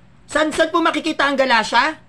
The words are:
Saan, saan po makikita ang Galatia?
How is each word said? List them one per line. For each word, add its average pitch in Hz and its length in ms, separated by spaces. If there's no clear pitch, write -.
Saan, 302 240
saan 320 160
po 339 80
makikita 311 480
ang 285 80
Galatia? 254 640